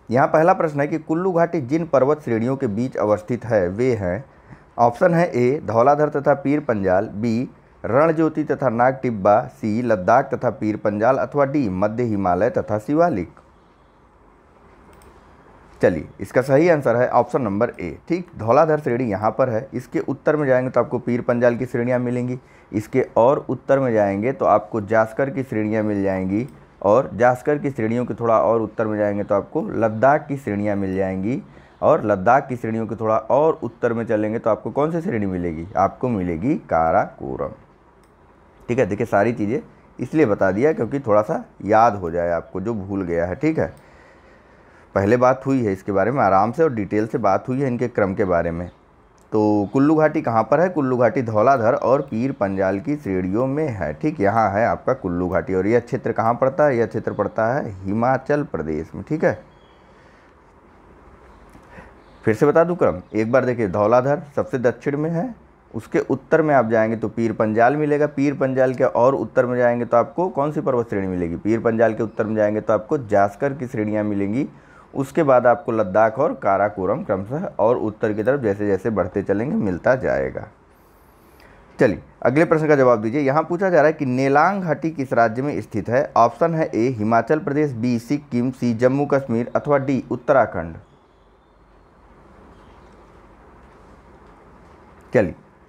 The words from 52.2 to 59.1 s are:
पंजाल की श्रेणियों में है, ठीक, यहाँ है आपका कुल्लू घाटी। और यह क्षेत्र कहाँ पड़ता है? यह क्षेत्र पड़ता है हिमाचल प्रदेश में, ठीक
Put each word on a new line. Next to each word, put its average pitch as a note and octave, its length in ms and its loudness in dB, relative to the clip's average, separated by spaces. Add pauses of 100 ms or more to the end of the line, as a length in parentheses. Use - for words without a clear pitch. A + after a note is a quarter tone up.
पंजाल G2 460 -2
की A#2+ 160 -4
श्रेणियों G2 520 -2
में D3 220 -4
है, F2 240 -6
ठीक, D3+ 280 -4
यहाँ G#2 300 2
है G#2+ 140 2
आपका F#2+ 300 -2
कुल्लू F2+ 340 -4
घाटी। E2+ 240 -2
और F#2 140 0
यह A#2 140 2
क्षेत्र - 320 -6
कहाँ A2+ 220 0
पड़ता C3+ 300 0
है? C3+ 120 2
यह A2+ 80 2
क्षेत्र G#2+ 280 -6
पड़ता A2 400 -2
है C#3 220 -4
हिमाचल A#2+ 720 -2
प्रदेश D#2 500 -8
में, G2 100 -10
ठीक D#3+ 180 -4